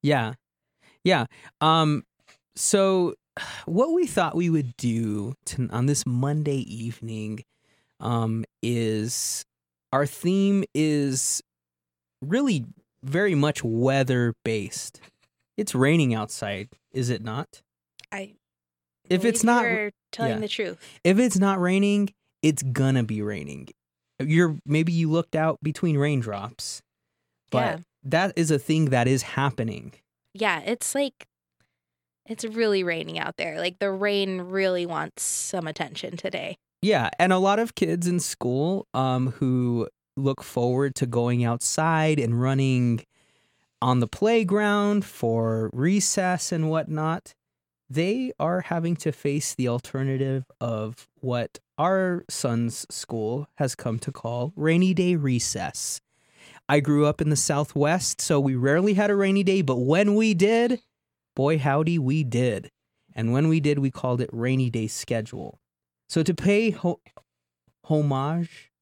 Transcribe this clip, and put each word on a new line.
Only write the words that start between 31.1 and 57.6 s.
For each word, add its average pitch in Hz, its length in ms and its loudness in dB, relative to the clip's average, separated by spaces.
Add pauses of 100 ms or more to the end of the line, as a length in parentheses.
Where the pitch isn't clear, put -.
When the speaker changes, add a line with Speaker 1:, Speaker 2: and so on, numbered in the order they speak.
Speaker 2:
it's - 180 -10
really 214 400 2
raining 165 360 -4
out 160 180 -6
there. 160 220 -6
Like, 180 180 -4
the 202 140 -2
rain 190 500 -2
really 185 460 -2
wants 160 340 -8
some - 460 -6
attention 156 500 -8
today. - 400 -8 (240)
Speaker 1:
Yeah, 165 380 2
and 185 120 4
a 185 60 4
lot 196 220 2
of 233 160 -4
kids 175 320 0
in 175 120 2
school, 147 760 -2
um, 127 400 0
who 123 540 0 (280)
look 135 260 -2
forward 127 540 0
to 135 100 0
going 120 380 0
outside 156 760 2
and 117 220 2
running 127 640 2 (800)
on 123 160 4
the 117 80 2
playground 208 960 2
for 113 680 -2
recess 180 800 0
and 160 200 0
whatnot, 156 640 -4 (540)
they 202 500 -2
are 175 220 0
having 170 360 -2
to 156 140 -2
face - 440 -4
the 123 120 -2
alternative 135 800 -2 (140)
of 113 480 -6 (140)
what 123 380 -4 (180)
our 180 520 0
son's 117 640 -4
school 117 600 -6
has 139 200 -2
come 113 240 -4
to - 120 -8
call 120 440 -6
rainy 170 380 4
day 180 220 2
recess. - 840 -2 (680)
I 147 140 4
grew 147 240 4
up 151 160 0
in 151 80 0
the 147 80 2
Southwest, 147 840 0